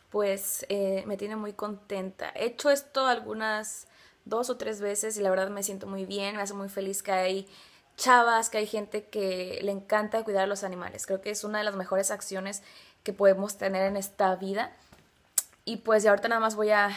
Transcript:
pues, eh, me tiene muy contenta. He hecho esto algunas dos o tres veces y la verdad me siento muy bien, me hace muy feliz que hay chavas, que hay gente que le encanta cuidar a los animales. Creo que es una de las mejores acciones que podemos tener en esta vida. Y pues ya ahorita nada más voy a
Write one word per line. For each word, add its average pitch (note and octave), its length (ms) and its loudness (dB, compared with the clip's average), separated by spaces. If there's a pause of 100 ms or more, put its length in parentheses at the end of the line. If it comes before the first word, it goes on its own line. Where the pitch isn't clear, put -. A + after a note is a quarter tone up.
(100)
pues, G3 580 -2
eh, G3 380 0
me G#3 100 -4
tiene G#3 200 -6
muy G#3 180 -8
contenta. G3 800 -8
He - 120 -2
hecho B3 240 0
esto C#4 360 2
algunas A3 800 -2 (380)
dos A#3+ 260 -2
o B3 80 -4
tres G#3+ 220 -6
veces G3+ 360 -4
y G#3 60 -2
la G3 80 2
verdad F#3+ 180 2
me G3+ 140 -8
siento G3 240 -6
muy G3 180 -6
bien, G3 320 -4
me G#3 60 -4
hace G3+ 100 -6
muy G3 160 -8
feliz G3 340 -6
que G3+ 100 -4
hay F#3+ 360 0 (480)
chavas, A#3 540 6
que - 80 0
hay G#3+ 80 0
gente G#3 380 -6
que F#3 580 -4
le G3+ 100 0
encanta G#3+ 520 0
cuidar G3 200 2
a - 20 0
los G3+ 180 -4
animales. F3+ 420 -8
Creo F#3+ 160 -2
que G#3 80 -8
es G#3 140 -6
una G#3 140 -2
de G#3 60 0
las G3+ 120 -2
mejores F#3+ 340 0
acciones G3 520 -8 (420)
que G3+ 80 -4
podemos G3 440 6
tener G3 300 0
en G3 100 0
esta G3 400 2
vida. G3 360 -4 (920)
Y A3+ 140 -6
pues G#3+ 240 4
ya G#3+ 80 8
ahorita G#3 180 4
nada A3+ 120 2
más A3 160 0
voy G#3+ 140 2
a G#3 260 4